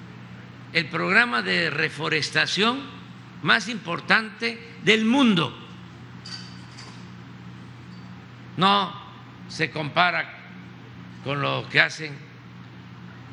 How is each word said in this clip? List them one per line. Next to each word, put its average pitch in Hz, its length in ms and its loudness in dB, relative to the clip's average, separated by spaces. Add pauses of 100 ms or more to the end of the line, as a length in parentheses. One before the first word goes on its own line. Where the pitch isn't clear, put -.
(720)
el 165 140 2
programa 214 560 2
de 180 280 2
reforestación 156 1080 2 (600)
más 208 260 4
importante 214 1120 0
del 220 220 6
mundo. 220 500 8 (3000)
No 196 380 6 (540)
se 160 220 0
compara 160 640 2 (880)
con 143 200 0
lo 135 260 0
que 147 120 4
hacen 156 360 0 (1160)